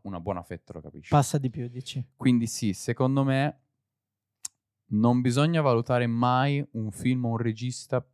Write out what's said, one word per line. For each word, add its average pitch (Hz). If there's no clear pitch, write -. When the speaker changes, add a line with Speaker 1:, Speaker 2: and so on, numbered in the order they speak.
Speaker 1:
una 98
buona 90
fetta -
lo 82
capisce. 76
Speaker 2:
Passa 147
di 135
più, 123
dici? 127
Speaker 1:
Quindi 123
sì, 104
secondo 131
me 135
non 120
bisogna 147
valutare 120
mai 127
un 110
film 123
o 117
un 113
regista 117